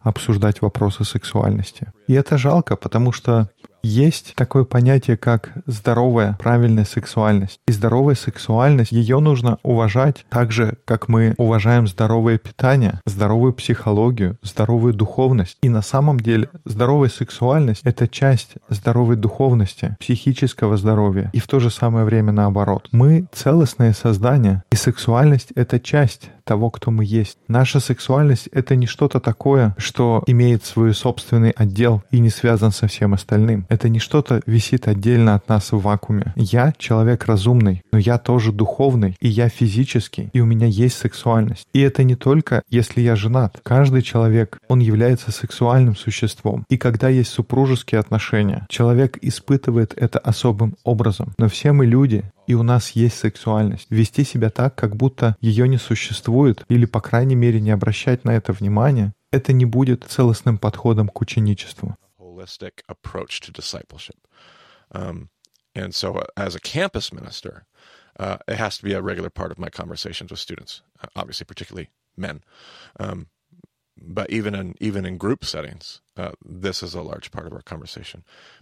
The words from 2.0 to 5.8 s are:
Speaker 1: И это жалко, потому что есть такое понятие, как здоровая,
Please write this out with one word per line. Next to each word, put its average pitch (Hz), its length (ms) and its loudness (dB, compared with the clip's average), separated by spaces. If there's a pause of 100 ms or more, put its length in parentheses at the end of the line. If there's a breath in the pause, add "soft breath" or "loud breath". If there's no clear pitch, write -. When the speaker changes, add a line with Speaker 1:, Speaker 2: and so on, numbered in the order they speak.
Speaker 1:
И 127 60 2
это 143 240 2
жалко, 143 360 0
потому 117 380 -2
что 113 380 0 (340)
есть 123 500 0
такое 131 300 0
понятие, 123 540 2
как - 340 -2 (140)
здоровая, 117 720 0